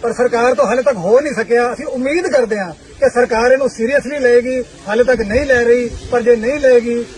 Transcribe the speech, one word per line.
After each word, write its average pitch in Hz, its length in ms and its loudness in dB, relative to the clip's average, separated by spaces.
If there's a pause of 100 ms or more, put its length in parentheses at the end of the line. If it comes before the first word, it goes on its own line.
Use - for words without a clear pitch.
ਪਰ 233 100 -2
ਸਰਕਾਰ 240 420 0
ਤੋਂ 277 120 2
ਹਾਲੇ 247 160 -2
ਤੱਕ 262 140 0
ਹੋ 196 240 2
ਨਹੀਂ 294 140 -6
ਸਕਿਆ। 233 380 0
ਅਸੀਂ 277 140 -10
ਉਮੀਦ 285 400 -4
ਕਰਦੇ 233 320 0
ਹਾਂ 180 140 -8 (280)
ਕਿ 262 100 2
ਸਰਕਾਰ 240 420 0
ਇਹਨੂੰ 262 180 0
ਸੀਰੀਅਸਲੀ 269 480 -4
ਲਏਗੀ, 247 440 2 (260)
ਹਾਲੇ 226 160 0
ਤੱਕ 240 160 0
ਨਹੀਂ 233 260 -2
ਲੈ 247 180 2
ਰਹੀ, 240 260 2 (220)
ਪਰ 240 100 0
ਜੇ 233 140 4
ਨਹੀਂ 247 240 -4
ਲਏਗੀ 240 440 2 (140)